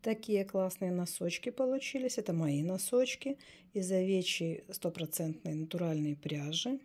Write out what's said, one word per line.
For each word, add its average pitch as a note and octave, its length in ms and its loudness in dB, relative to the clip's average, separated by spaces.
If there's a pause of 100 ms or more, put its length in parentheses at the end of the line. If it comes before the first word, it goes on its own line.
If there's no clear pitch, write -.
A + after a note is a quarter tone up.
Такие G#3+ 440 2
классные F#3 460 0
носочки F3 600 -2
получились. C4 680 0
Это G#3 160 -2
мои D3 300 2
носочки B3 720 0 (360)
из F#3 180 0
овечьей F#3 800 2
стопроцентной D#3+ 840 -4
натуральной D#3 640 0
пряжи. D#3 680 -2